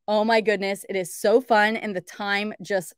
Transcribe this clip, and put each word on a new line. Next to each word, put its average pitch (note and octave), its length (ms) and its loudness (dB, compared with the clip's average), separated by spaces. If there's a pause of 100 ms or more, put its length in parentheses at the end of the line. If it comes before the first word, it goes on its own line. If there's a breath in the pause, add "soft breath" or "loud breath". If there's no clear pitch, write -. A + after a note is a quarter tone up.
oh G#3+ 160 2
my A3+ 180 4
goodness, G3 480 -2
it G3 60 -4
is F#3 180 -6
so A3+ 260 4
fun A3 380 2
and G#3 180 -8
the F3+ 60 -8
time G3+ 600 -4
just F#3 360 -4